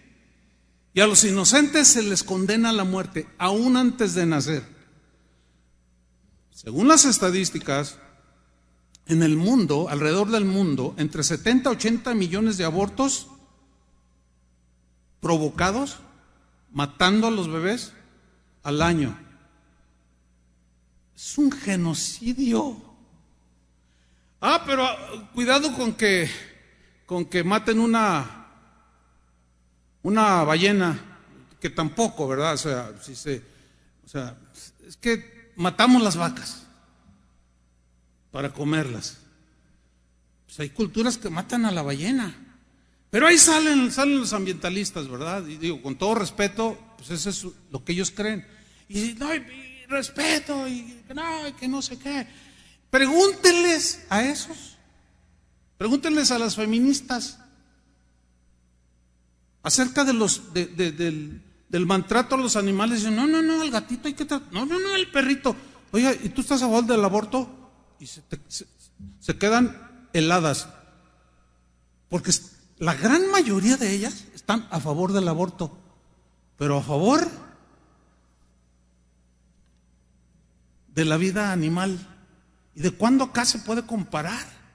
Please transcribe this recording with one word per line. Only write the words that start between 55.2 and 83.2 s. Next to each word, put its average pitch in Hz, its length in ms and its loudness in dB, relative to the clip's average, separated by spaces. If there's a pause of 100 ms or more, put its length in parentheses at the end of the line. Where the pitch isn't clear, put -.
Pregúntenles 285 540 0
a 240 80 0
las 226 160 -4
feministas 240 840 -2 (2250)
acerca 254 420 0
de 269 80 2
los, 214 400 -2
de, 175 140 -4
de, 170 260 -4
del, 156 480 -6 (260)
del 175 180 -2
maltrato 214 500 0
a - 20 2
los 254 180 0
animales. 208 440 0
Dicen, 214 160 -2
"No, 262 120 0
no, 320 140 2
no, 320 200 0
al 302 100 -4
gatito 233 360 -4
hay 285 60 -6
que 294 140 -8
tra-, 277 240 -6
no, 208 140 -4
no, 339 140 -2
no, 392 160 -4
al 370 160 -2
perrito". 277 440 0 (360)
Oiga, 247 220 2
¿y - 160 -6
tú - 120 -6
estás 269 200 0
a 254 40 0
favor 233 200 2
del 220 180 2
aborto? 214 680 -2 (280)
Y 143 80 -20
se - 140 -20
te, - 260 -14
se, - 180 -14 (540)
se - 180 -4
quedan - 760 0
heladas. 160 560 2 (1400)
Porque 175 240 -2
es-, - 220 -4 (240)
la 165 160 0
gran 262 380 2
mayoría 240 440 4
de 208 180 -2
ellas 208 400 -6
están 226 380 -2
a 165 80 -2
favor 156 320 -2
del 190 160 2
aborto, 170 500 -4 (800)
pero 143 200 0
a 135 60 -2
favor 185 440 2 (3750)
de 160 80 2
la 156 140 2
vida 190 340 -2
animal. 175 640 -2 (640)
¿Y 151 60 -14
de 180 100 2
cuándo 262 320 2